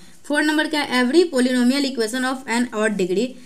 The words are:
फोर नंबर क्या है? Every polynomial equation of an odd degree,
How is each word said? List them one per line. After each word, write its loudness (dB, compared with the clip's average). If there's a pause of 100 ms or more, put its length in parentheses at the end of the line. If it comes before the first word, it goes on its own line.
(260)
फोर 0
नंबर 0
क्या -2
है? 0
Every 4
polynomial 2
equation -2
of -6
an 0
odd 0
degree, 0 (180)